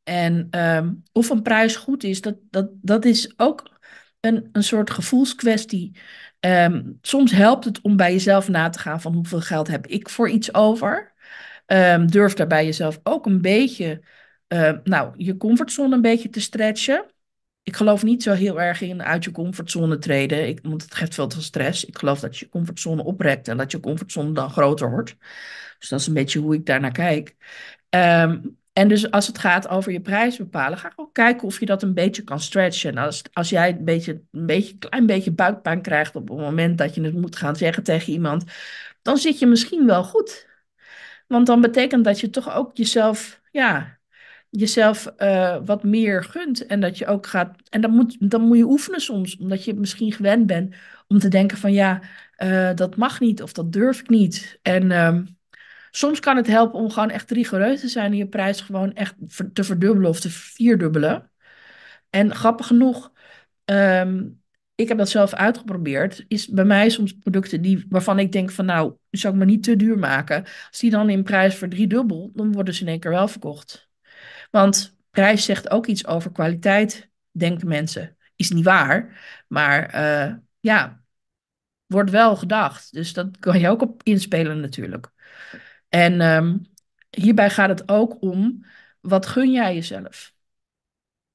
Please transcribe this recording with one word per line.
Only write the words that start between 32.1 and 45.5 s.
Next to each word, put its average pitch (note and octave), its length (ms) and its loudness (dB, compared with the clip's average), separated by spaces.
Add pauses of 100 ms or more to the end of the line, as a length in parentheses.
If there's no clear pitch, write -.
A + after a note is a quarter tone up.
kan D3 180 -10
stretchen. F3+ 540 -2
Nou, B2+ 120 -4
als, D3 160 -8 (100)
als F3 160 -4
jij F3+ 220 2
een E3 140 -6
beetje, E3 460 -2
een E3 160 -8
beetje, F3 320 -2
klein A#3+ 280 0
beetje F#3+ 260 0
buikpijn F3+ 500 0
krijgt D#3 340 -2
op - 120 -10
het C#3 100 -10
moment E3 400 0
dat C#3+ 160 -2
je E3 80 -4
het D#3 120 -4
moet F3 220 -6
gaan D3+ 200 -4
zeggen E3 260 -2
tegen E3 300 -2
iemand, E3 320 -2 (580)
dan C4+ 140 0
zit D4+ 220 0
je B3+ 80 2
misschien A#3+ 400 4
wel F#3 180 4
goed. - 440 -4 (800)
Want B3 200 4
dan A#3+ 140 6
betekent A#3+ 440 4
dat G3+ 160 2
je A3+ 100 -4
toch - 240 -6
ook B3 220 -6
jezelf, A3 640 -2 (100)
ja, G3 480 -2 (520)
jezelf, G#3+ 560 2
eh, F#3 580 0